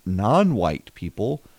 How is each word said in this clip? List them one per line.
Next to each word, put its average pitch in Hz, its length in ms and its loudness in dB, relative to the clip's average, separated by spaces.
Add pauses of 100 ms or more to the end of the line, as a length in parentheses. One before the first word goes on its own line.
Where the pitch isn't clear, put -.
non-white 98 880 0
people 110 480 -6 (160)